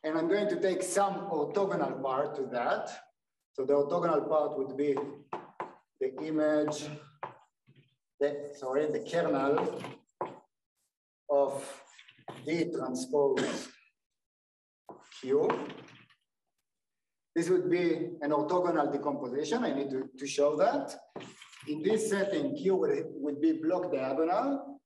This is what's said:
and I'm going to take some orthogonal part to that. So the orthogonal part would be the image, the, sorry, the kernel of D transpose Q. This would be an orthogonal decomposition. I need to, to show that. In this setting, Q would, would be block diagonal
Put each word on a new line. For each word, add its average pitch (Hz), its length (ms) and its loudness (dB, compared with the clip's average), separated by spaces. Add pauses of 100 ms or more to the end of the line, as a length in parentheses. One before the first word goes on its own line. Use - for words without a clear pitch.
and 156 120 -2
I'm 165 120 0
going 202 200 2
to 175 120 0
take 185 240 0
some 196 440 0
orthogonal 147 720 0
part 135 360 -2
to 139 60 -4 (100)
that. 123 360 0 (680)
So 131 100 -4
the 143 80 2
orthogonal 151 560 2
part 151 280 2
would 135 200 -4
be 143 200 2 (1040)
the - 220 -2
image, 151 640 0 (1400)
the, 143 340 -2
sorry, 139 300 -2
the - 160 -2 (100)
kernel 151 720 0 (1500)
of - 520 0 (600)
D 160 260 0
transpose 131 1000 0 (1500)
Q. 143 300 4 (1900)
This 170 140 2
would 185 220 4
be 170 400 2 (100)
an 147 100 0
orthogonal 160 600 2
decomposition. 139 720 -2
I 151 80 0
need 139 180 -2
to, 131 280 -4
to 143 80 -8
show 143 300 2
that. 262 380 2 (720)
In - 160 -6
this 202 280 2
setting, 190 440 0
Q 190 220 2
would, 156 300 2
would 147 340 -4
be 160 120 4
block 180 380 0
diagonal 170 960 0